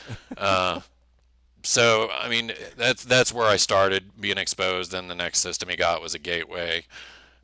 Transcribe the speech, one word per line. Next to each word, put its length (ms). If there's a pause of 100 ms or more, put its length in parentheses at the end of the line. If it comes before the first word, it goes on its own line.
(380)
Uh, 440 (840)
so, 500
I 160
mean, 240 (240)
that's, 260
that's 300
where 140
I 100
started 640
being 160
exposed. 540
Then 160
the 80
next 240
system 300
he 60
got 260
was 120
a 60
Gateway. 680 (580)